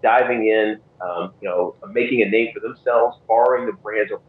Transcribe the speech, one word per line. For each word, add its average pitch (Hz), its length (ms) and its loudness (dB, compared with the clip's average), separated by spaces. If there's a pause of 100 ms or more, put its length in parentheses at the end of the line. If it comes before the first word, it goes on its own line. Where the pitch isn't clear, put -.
diving 117 460 2
in, 107 300 2 (220)
um, 90 400 -6
you 98 80 -8
know, 90 260 -2 (160)
making 120 300 0
a 101 80 2
name 113 240 0
for 104 80 -12
themselves, 120 560 -2 (100)
borrowing 123 380 2
the 110 80 -4
brands 107 400 -4
or 98 160 -10